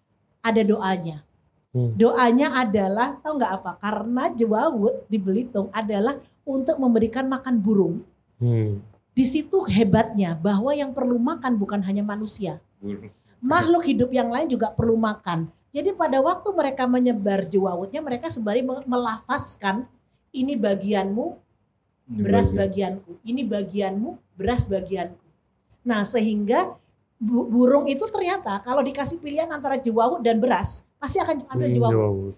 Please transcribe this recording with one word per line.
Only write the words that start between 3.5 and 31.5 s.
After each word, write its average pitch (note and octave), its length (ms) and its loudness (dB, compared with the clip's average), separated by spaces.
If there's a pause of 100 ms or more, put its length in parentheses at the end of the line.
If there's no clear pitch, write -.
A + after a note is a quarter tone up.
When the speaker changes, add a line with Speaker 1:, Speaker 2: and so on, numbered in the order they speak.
Speaker 1:
apa? F#3 260 -6
Karena A3+ 520 -2
juawut A3+ 760 0
di G#3+ 140 -2
Belitung G3+ 500 -2
adalah A3 480 -2 (260)
untuk C4+ 360 -2
memberikan A#3+ 480 2
makan C4 320 -2
burung. F#3+ 420 2 (360)
Speaker 2:
Hmm. A2+ 440 0 (320)
Speaker 1:
Di C4 100 2
situ D4+ 440 0
hebatnya G#3 680 2
bahwa G3+ 380 0
yang C#4+ 180 -2
perlu B3 260 0
makan B3+ 400 -2
bukan G3+ 260 -2
hanya G3 180 -2
manusia. G#3 560 -6 (220)
Speaker 3:
Burung. G2+ 340 -12 (260)
Speaker 1:
Makhluk E4 460 2
hidup B3 260 2
yang B3 180 0
lain C4 180 -2
juga A3 240 -2
perlu A3+ 260 2
makan. G#3 480 -2 (240)
Jadi D4+ 240 -2
pada D#4 260 0
waktu F4 320 0
mereka C#4 340 0
menyebar A3 600 2
juawutnya, F#3+ 560 -2
mereka C#4 280 -6
sembari A3+ 320 -2
me-, C4 220 -4
melafazkan, B3 1000 -2 (440)
"Ini C4+ 280 -4
bagianmu, G3+ 720 0 (840)
Speaker 3:
Ini A#2 100 -8
Speaker 1:
beras G3 320 4
Speaker 3:
bagian. F#3+ 460 0
Speaker 1:
bagianku. - 140 -18 (120)
Ini B3 220 -4
bagianmu, G3+ 640 -2 (240)
beras A3+ 300 0
bagianku." F3+ 560 -6 (640)
Nah, A3 200 0
sehingga A3 720 0 (420)
bu-, A#3+ 300 0
burung B3 400 6
itu C#4 200 -2
ternyata F#4 540 -2
kalau B3+ 200 0
dikasih C#4 380 -4
pilihan D4+ 280 -4
antara C#4+ 300 -4
juawut A#3+ 440 0
dan A3+ 160 2
beras, G#3+ 460 0 (140)
pasti C#4+ 200 -6
akan E4 300 -2
ambil B2+ 180 -2